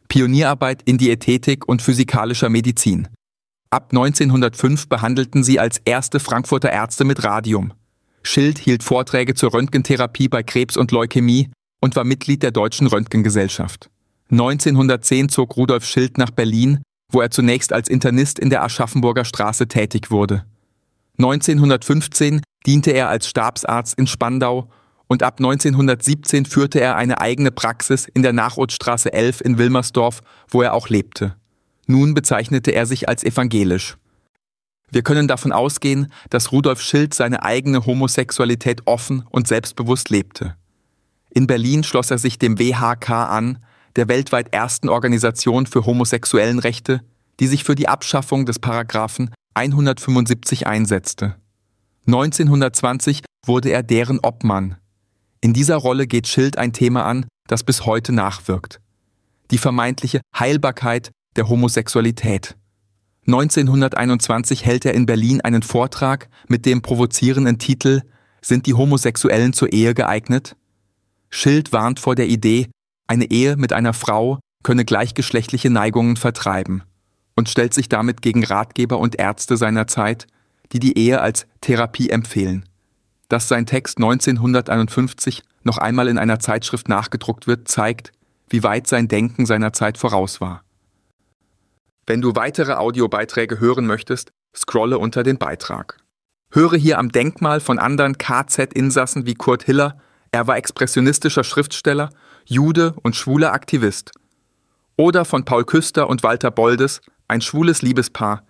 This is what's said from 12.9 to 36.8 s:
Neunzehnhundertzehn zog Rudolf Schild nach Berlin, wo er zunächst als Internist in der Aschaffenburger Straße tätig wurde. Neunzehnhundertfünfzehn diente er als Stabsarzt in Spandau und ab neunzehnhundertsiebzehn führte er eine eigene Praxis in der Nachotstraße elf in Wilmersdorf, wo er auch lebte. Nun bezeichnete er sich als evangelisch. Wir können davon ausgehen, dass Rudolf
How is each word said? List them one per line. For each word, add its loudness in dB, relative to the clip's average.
Neunzehnhundertzehn 2
zog -2
Rudolf 2
Schild 0
nach 0
Berlin, 2
wo 4
er 0
zunächst 0
als -2
Internist 2
in 0
der 2
Aschaffenburger 0
Straße -2
tätig -4
wurde. 0
Neunzehnhundertfünfzehn 2
diente 4
er 2
als -2
Stabsarzt -4
in 2
Spandau -2
und 0
ab -2
neunzehnhundertsiebzehn 0
führte 2
er 0
eine 0
eigene 2
Praxis -2
in 2
der 4
Nachotstraße -2
elf 0
in 0
Wilmersdorf, 0
wo 2
er 2
auch -4
lebte. -2
Nun 4
bezeichnete -2
er -2
sich -4
als -4
evangelisch. 0
Wir 0
können 2
davon -2
ausgehen, 0
dass -2
Rudolf 2